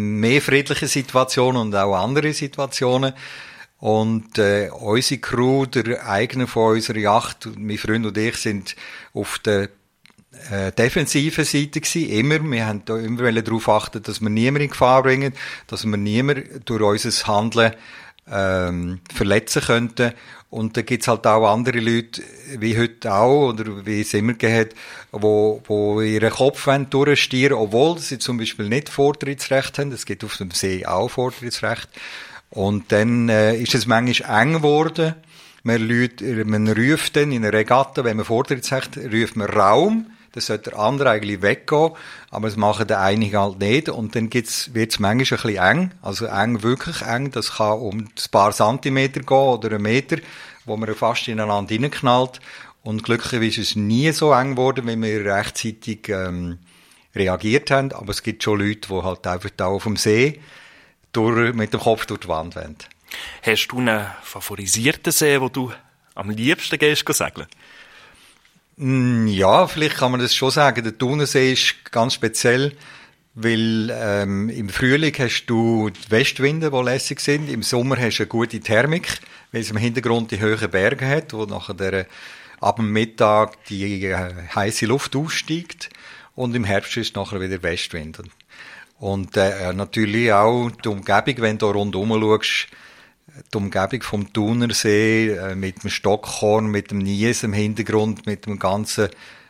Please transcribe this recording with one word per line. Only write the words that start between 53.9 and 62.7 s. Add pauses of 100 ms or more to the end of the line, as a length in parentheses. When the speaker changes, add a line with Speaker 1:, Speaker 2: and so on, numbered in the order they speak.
Speaker 1:
so
eng
geworden,
wenn
wir
rechtzeitig,
ähm, (560)
reagiert
haben.
Aber
es
gibt
schon
Leute,
die
halt
einfach
da
auf
dem
See (720)
durch,
mit
dem
Kopf
durch
die
Wand
wollen. (640)